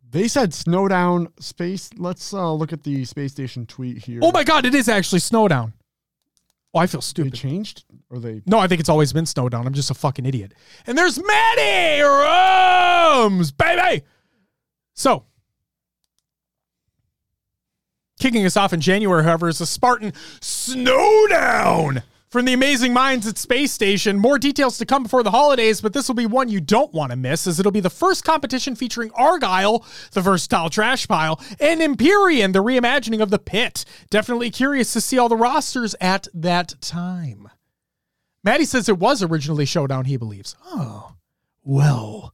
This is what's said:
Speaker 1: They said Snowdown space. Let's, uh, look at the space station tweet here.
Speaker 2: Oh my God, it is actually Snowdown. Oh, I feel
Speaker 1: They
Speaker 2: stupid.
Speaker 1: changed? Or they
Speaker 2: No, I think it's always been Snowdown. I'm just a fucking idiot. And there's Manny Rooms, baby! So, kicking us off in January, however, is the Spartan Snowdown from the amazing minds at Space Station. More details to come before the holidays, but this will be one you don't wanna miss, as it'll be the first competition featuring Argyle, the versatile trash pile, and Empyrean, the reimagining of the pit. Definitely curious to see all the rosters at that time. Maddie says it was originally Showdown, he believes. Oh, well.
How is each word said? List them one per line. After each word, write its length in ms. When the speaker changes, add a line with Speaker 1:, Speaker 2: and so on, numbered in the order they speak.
Speaker 1:
They 140
said 260
Snowdown 760
space. 580
Let's, 380
uh, 180
look 200
at 100
the 220
space 260
station 340
tweet 340
here. 260
Speaker 2:
Oh 80
my 100
God, 240
it 80
is 140
actually 320
Snowdown. 520
Oh, 60
I 80
feel 120
Speaker 1:
They 40
Speaker 2:
stupid. 300
Speaker 1:
changed? 500
Or 100
they 260
Speaker 2:
No, 140
I 80
think 140
it's 80
always 240
been 120
Snowdown. 440
I'm 40
just 160
a 60
fucking 320
idiot. 260
And 140
there's 180
Manny 840
Rooms, 1500
baby! 500
So, 320
kicking 260
us 120
off 160
in 80
January, 420
however, 260
is 100
the 80
Spartan 460
Snowdown 1600
from 160
the 80
amazing 400
minds 340
at 100
Space 360
Station. 440
More 220
details 400
to 80
come 160
before 220
the 80
holidays, 480
but 120
this 140
will 80
be 120
one 220
you 120
don't 340
wanna 220
miss, 320
as 100
it'll 140
be 80
the 100
first 340
competition 520
featuring 400
Argyle, 680
the 80
versatile 500
trash 380
pile, 320
and 240
Empyrean, 720
the 100
reimagining 580
of 100
the 100
pit. 440
Definitely 400
curious 420
to 80
see 180
all 100
the 60
rosters 640
at 320
that 480
time. 680
Maddie 200
says 240
it 100
was 260
originally 420
Showdown, 380
he 120
believes. 380
Oh, 520
well. 680